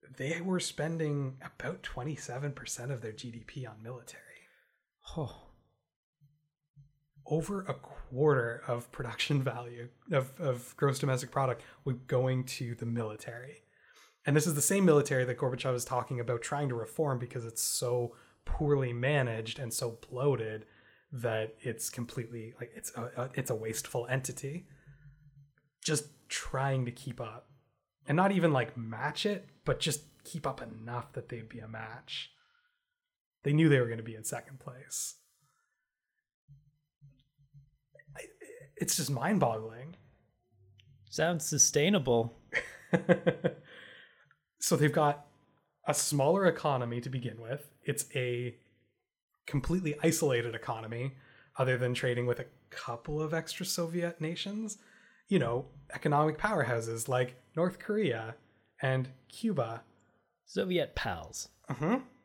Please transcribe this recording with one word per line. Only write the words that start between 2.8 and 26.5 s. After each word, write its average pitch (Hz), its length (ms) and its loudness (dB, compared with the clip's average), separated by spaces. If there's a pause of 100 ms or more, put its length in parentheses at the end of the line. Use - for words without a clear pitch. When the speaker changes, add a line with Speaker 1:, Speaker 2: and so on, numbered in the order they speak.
Speaker 1:
of 123 80 -6
their 110 120 -8
G 120 180 -10
D 113 160 -12
P 131 180 -10
on 110 180 -14
military. 120 400 -14 (920)
Speaker 2:
Oh. 147 300 -8 (1800)
Speaker 1:
Over 165 380 -2
a 190 120 -6
quarter 123 920 0
of 120 260 -4
production 131 500 0
value 120 460 -6 (220)
of, 175 280 0
of 131 380 -4
gross 135 220 2
domestic 127 320 0
product 131 320 0 (220)
was 131 120 0 (120)
going 127 360 2
to 120 300 -6
the 113 100 -10
military. 117 760 -6 (640)
And 143 100 4
this 151 100 6
is 143 80 2
the 143 60 0
same 196 240 4
military 147 400 6
that 120 140 -2
Gorbachev 127 360 0
is 123 100 -2
talking 123 360 -2
about 120 220 -2
trying 143 260 -2
to 127 60 -2
reform 131 440 0
because 120 280 -6
it's 113 160 -6
so 123 520 0 (300)
poorly 139 480 2
managed 120 680 0
and 120 140 -6
so - 260 -4 (120)
bloated 120 560 0 (460)
that 110 480 0
it's - 300 -4
completely, 117 680 -8
like, - 160 -10
it's - 220 -10
a, 117 60 -6 (140)
a, 127 180 -4
it's - 160 -2
a 120 40 2
wasteful 113 560 -2
entity. 135 560 -2 (1160)
Just 151 220 0 (220)
trying 135 580 0